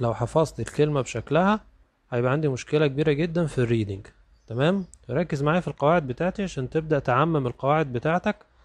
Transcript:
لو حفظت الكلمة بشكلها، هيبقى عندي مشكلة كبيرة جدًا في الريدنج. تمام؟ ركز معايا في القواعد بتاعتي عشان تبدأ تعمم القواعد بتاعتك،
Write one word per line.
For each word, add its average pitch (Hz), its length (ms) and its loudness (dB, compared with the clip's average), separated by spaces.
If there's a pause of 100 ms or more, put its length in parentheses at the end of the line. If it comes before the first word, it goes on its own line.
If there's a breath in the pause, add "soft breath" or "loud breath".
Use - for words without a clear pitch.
لو 117 120 0
حفظت 143 460 0
الكلمة 147 420 0
بشكلها، 170 580 0 (500)
هيبقى 123 220 0
عندي 156 160 0
مشكلة 151 400 0
كبيرة 147 240 0
جدًا 165 340 0
في 147 120 -4
الريدنج. 110 500 0 (400)
تمام؟ 170 380 0 (240)
ركز 143 340 -2
معايا 156 160 2
في 165 80 -4
القواعد 147 400 2
بتاعتي 175 360 -4
عشان 135 260 -6
تبدأ 156 300 0
تعمم 139 480 2
القواعد 139 460 0
بتاعتك، 165 520 -2 (200)